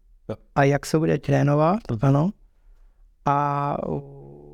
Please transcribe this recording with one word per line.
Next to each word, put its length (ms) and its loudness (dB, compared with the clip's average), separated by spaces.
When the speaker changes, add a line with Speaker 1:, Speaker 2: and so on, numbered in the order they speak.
Speaker 1:
Jo. 80 -8
Speaker 2:
a 100 4
jak 220 0
se 120 0
bude 200 2
trénovat, 600 2
Speaker 1:
Mhm. 120 -4
Speaker 2:
ano. 280 2
A, 520 -2
o, 140 -6